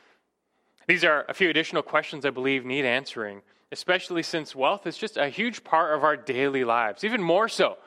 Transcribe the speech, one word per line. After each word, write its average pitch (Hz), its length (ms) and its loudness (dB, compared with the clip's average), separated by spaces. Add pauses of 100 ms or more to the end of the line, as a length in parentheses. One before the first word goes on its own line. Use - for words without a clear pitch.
(880)
These 170 160 4
are 151 260 4
a 135 40 -6
few 180 160 2
additional 156 320 0
questions 151 440 -2
I 139 60 2
believe 131 320 -2
need 135 220 -2
answering, 120 560 -4 (300)
especially 180 520 -2
since 156 320 -6
wealth 156 300 0
is 165 120 -8
just - 200 -8
a 139 120 0
huge 220 340 -4
part 160 320 2
of 139 80 0
our 151 140 4
daily 135 460 0
lives, 117 400 0
even 214 200 -2
more 180 240 4
so 135 400 0